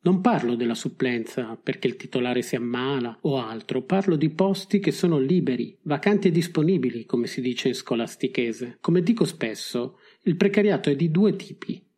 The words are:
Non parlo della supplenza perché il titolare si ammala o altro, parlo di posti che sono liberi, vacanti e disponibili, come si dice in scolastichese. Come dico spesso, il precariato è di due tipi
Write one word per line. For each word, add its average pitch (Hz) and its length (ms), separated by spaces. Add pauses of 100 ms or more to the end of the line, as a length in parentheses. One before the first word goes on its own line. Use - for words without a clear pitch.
Non 185 200
parlo 123 340
della 117 200
supplenza 120 840
perché - 260
il 117 100
titolare 123 440
si 123 140
ammala 123 680
o 139 140
altro, 117 440
parlo 190 340
di 151 140
posti 190 500
che 165 120
sono 165 280
liberi, 131 640
vacanti 185 480
e - 20
disponibili, 156 720
come 117 240
si - 140
dice 123 260
in 123 60
scolastichese. 120 1040
Come 175 220
dico 180 240
spesso, - 760 (220)
il 165 160
precariato 202 520
è 139 60
di 160 160
due 190 240
tipi - 500 (120)